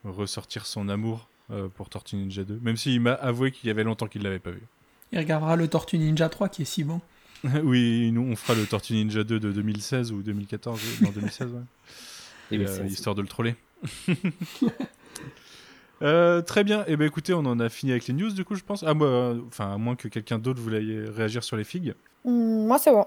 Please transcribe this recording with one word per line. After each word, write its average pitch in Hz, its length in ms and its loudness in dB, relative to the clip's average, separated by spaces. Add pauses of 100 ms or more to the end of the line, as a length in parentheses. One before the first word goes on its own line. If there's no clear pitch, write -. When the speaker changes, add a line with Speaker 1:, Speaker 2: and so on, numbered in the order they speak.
Speaker 1:
ressortir 98 600 -8
son 101 240 -4
amour, 113 400 -4 (220)
euh, 98 180 -6
pour 95 200 -14
Tortue - 280 -10
Ninja 98 260 -4
deux. 104 180 -8
Même 113 160 0
s'il 123 240 2
m'a 120 120 6
avoué 131 380 0
qu'il - 160 -8
y 110 40 0
avait 107 120 2
longtemps 110 240 -2
qu'il 104 140 -8
l'avait 95 180 -2
pas 90 120 -8
vu. 92 100 -12 (500)
Speaker 2:
Il - 80 -4
regardera 156 360 0
le 165 120 2
Tortue 160 300 0
Ninja 156 320 4
trois 196 200 -2
qui - 140 -6
est - 20 -2
si - 180 -4
bon. 160 160 -2 (440)
Speaker 1:
<laughs> 147 200 2
Oui, 120 480 4
nous, 117 100 2
on 123 140 0
fera - 180 0
le 110 120 2
Tortue 107 300 -2
Ninja 107 280 2
deux 110 160 0
de 104 120 0
deux 101 100 -2
mille 104 200 -2
seize 123 300 -2
ou 98 120 -6
deux 107 100 -4
mille 101 140 -4
quatorze, 113 340 -8 (200)
non, 104 100 6
deux 104 100 -6
mille 104 100 -2
seize, 123 220 -6
ouais. 123 80 -10 (400)
Speaker 3:
<laughs> - 500 -16
Deux 107 60 0
mille 101 100 0
seize. 95 140 -6
Speaker 1:
Euh, 98 40 -4
histoire 98 300 -4
de 101 60 -2
le 98 80 -4
troller. 117 260 -2 (520)
<laughs> 180 80 2 (1900)
Euh, 170 400 6
très 208 200 2
bien. 208 240 2
Eh 160 80 4
ben, 147 100 4
écoutez, 156 280 0
on 175 60 2
en 127 200 2
a 117 100 2
fini 135 220 -2
avec 120 140 0
les 123 80 -2
news, 196 180 0
du 190 140 -4
coup, - 80 -6
je 190 100 -6
pense. 202 200 -6
Ah, 156 100 4
moi, 151 140 4
euh, 123 400 2
enfin, 101 260 -4
à 101 60 -2
moins 117 160 0
que - 120 -10
quelqu'un 110 300 -4
d'autre 123 240 -2
voulait 110 480 -2
réagir 110 340 -2
sur - 140 -4
les 107 60 -2
figues. 165 320 -6 (280)
Speaker 4:
Hum, 226 440 2
moi, 247 100 6
c'est 311 140 6
bon. 208 160 8